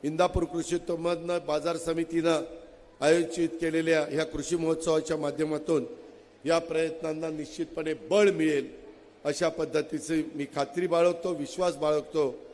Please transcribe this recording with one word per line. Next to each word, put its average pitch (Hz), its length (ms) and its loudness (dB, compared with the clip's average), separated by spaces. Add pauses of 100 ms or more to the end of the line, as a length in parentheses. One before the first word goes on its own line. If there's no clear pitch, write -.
इंदापूर 170 420 2
कृषी 165 300 -4
उत्पन्न 170 720 -2
बाजार 151 300 0
समितीनं 165 680 0 (580)
आयोजित 165 480 4 (120)
केलेल्या 160 500 2
ह्या 156 140 0
कृषी 156 320 -4
महोत्सवाच्या 160 600 2
माध्यमातून 151 680 0 (600)
या 165 140 4
प्रयत्नांना 160 680 -2
निश्चितपणे 156 640 -6 (180)
बळ 202 200 8
मिळेल, 156 360 2 (580)
अशा 151 240 0
पद्धतीचे 156 760 -2 (120)
मी 143 200 -4
खात्री 156 320 -2
बाळगतो, 170 480 2
विश्वास 170 420 -2
बाळगतो. 151 580 2 (180)